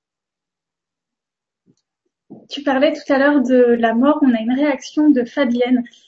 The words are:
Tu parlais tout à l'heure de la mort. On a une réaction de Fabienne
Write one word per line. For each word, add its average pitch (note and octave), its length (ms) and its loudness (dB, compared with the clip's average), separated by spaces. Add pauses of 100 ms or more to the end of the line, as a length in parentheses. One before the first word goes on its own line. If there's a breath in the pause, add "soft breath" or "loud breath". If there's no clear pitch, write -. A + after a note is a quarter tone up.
(2500)
Tu - 140 -14
parlais C#4 300 0
tout - 200 -6
à C4 60 2
l'heure C#4+ 240 2
de B3 320 2
la A#3 200 0
mort. C#4+ 280 0
On B3 120 2
a A3 60 -4
une A3+ 120 -4
réaction D4 580 0
de A#3+ 140 2
Fabienne B3 600 -2 (240 loud breath)